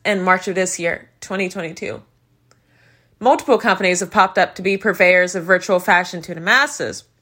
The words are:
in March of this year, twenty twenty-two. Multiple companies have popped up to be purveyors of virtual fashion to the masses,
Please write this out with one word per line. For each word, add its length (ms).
in 180
March 240
of 80
this 240
year, 320
twenty 280
twenty-two. 540
Multiple 400
companies 420
have 100
popped 280
up 160
to 80
be 140
purveyors 580
of 100
virtual 360
fashion 420
to 120
the 60
masses, 640